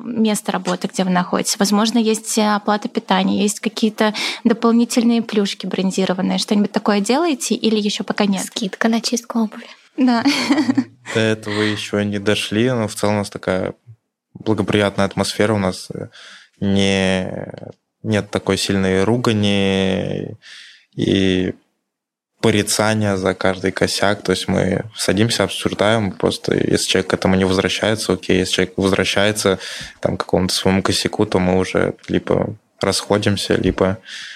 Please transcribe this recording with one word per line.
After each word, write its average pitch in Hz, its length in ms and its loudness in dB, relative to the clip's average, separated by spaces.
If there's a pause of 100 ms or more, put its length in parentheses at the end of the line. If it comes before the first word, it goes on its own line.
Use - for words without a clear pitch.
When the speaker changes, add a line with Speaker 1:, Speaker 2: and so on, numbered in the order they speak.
Speaker 1:
места 220 480 0
работы, 185 400 -2
где 190 120 -2
вы 185 60 0
находитесь. - 500 0
Возможно, 208 400 2
есть 220 380 0
оплата 208 500 0
питания, 196 560 0
есть 208 160 -2
какие-то 214 520 0 (320)
дополнительные 233 760 2
плюшки 202 440 -2
брендированные. 190 720 0
Что-нибудь 208 340 0
такое 208 280 2
делаете 254 540 0
или 220 260 0
ещё 208 240 -2
пока - 220 0
нет? 190 200 -2
Speaker 2:
Скидка - 420 -4
на 226 120 2
чистку - 400 -4
обуви. 220 260 -4 (300)
Speaker 1:
Да. 247 280 4
<laughs> 277 920 0
Speaker 3:
До 113 60 2
этого 107 420 0
ещё 104 400 0
не 101 160 -2
дошли, 104 540 0
но 113 160 0
в - 60 -10
целом 104 200 0
у 104 40 0
нас 101 120 -4
такая 95 440 -4 (600)
благоприятная 101 720 0
атмосфера. 104 480 0
У 104 40 0
нас, 92 360 -4
э, - 140 -10 (520)
не, 98 720 2 (720)
нет 107 280 -2
такой 98 280 0
сильной 95 460 2
ругани 98 1300 0 (600)
и 95 580 0 (880)
порицания 107 760 2
за 92 180 0
каждый 95 380 -2
косяк. 98 500 0
То 92 100 0
есть - 160 -2
мы 95 360 0 (120)
садимся, 104 480 0
обсуждаем. 101 680 0
Просто - 440 -2
если - 340 0
человек 95 200 0
к - 40 2
этому 95 220 2
не 95 100 2
возвращается, 95 680 0
окей. 92 260 0
Если 92 140 -2
человек 92 240 0
возвращается 98 800 2 (420)
там, - 160 -2
к - 40 -6
какому-то 92 340 0
своему 95 280 2
косяку, - 440 0
то - 120 0
мы 92 200 2
уже 92 360 0 (140)
либо 92 460 0 (260)
расходимся, 101 760 0
либо 95 420 0 (380)